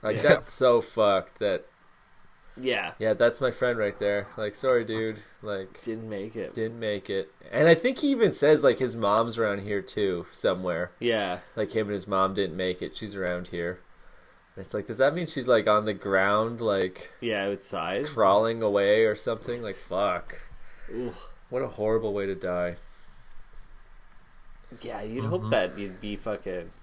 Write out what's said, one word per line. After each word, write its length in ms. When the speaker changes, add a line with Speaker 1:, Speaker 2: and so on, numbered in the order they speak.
Speaker 1:
Like, 160
Speaker 2:
Yeah. 40
Speaker 1:
that's 300
so 300
fucked 560
that 260
Speaker 2:
Yeah. 400
Speaker 1:
Yeah, 160
that's 260
my 100
friend 280
right 200
there. 280
Like, 180
"Sorry, 300
dude." 380
Like, 380
Speaker 2:
Didn't 300
make 260
it. 180
Speaker 1:
didn't 240
make 300
it. 240
And 180
I 60
think 260
he 100
even 240
says, 280
like, 180
his 160
mom's 420
around 220
here, 200
too, 500
somewhere. 680
Speaker 2:
Yeah. 400
Speaker 1:
Like, 180
him 140
and 80
his 120
mom 280
didn't 220
make 260
it. 160
She's 160
around 340
here. 320
And 80
it's 80
like, 140
does 120
that 160
mean 120
she's, 200
like, 220
on 160
the 80
ground, 680
like, 480
Speaker 2:
Yeah, 260
outside. 600
Speaker 1:
crawling 560
away 420
or 100
something? 480
Like, 140
fuck. 640
Speaker 2:
Ooh. 220
Speaker 1:
What 100
a 80
horrible 460
way 100
to 100
die. 420
Speaker 2:
Yeah, 220
you'd 240
hope 160
Speaker 3:
Mm-hmm. 80
Speaker 2:
that 280
you'd 220
be 160
fucking 540